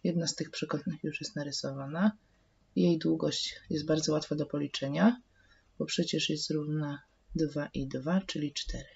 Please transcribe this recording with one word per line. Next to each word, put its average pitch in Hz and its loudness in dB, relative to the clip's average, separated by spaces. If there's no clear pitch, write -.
Jedna 170 0
z - -4
tych - -6
przekątnych - -4
już 156 -4
jest - -10
narysowana. 143 0
Jej 175 6
długość 160 0
jest 151 -2
bardzo 156 2
łatwa 151 0
do 151 0
policzenia, 147 2
bo 180 0
przecież - 0
jest 151 -2
równa 151 -2
dwa 147 0
i 139 -4
dwa, 147 0
czyli 151 -4
cztery. - -6